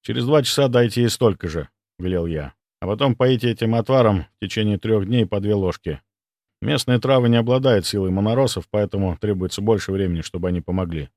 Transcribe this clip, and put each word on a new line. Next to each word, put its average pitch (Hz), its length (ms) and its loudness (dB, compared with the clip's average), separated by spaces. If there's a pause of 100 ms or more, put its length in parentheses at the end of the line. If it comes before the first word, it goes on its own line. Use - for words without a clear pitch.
«Через 117 240 -4
два 143 180 4
часа 139 240 2
дайте 120 340 2
ей 120 80 4
столько 104 380 0
же», — 78 220 -6 (300)
велел 90 260 -2
я. 76 280 -6 (260)
«А 90 80 -6
потом 120 280 0
поите 127 340 0
этим 113 260 -2
отваром 113 500 2 (100)
в - 100 -8
течение 104 320 -2
трёх 107 280 0
дней 117 200 2
по 101 140 -4
две 104 160 0
ложки. 87 460 -4 (600)
Местные 123 380 0
травы 127 280 2
не 117 100 4
обладают 120 480 2
силой 95 260 -2
моноросов, 104 580 0
поэтому 98 480 -2
требуется 95 440 -4
больше 104 300 0
времени, 95 300 -2
чтобы 90 280 -6
они 90 120 -2
помогли». 85 560 -4